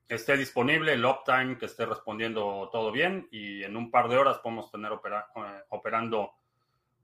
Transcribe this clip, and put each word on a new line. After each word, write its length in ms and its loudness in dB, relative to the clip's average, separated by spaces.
esté 280 2
disponible 560 2
el 120 2
uptime, 520 2
que 100 -6
esté 200 -4
respondiendo 840 -4
todo 180 0
bien, 400 0
y 320 -10
en 140 -8
un 160 -6
par 160 6
de 80 4
horas 220 6
podemos 340 -8
tener 180 -8
opera-, 460 -6
eh, 320 -10
operando 640 -2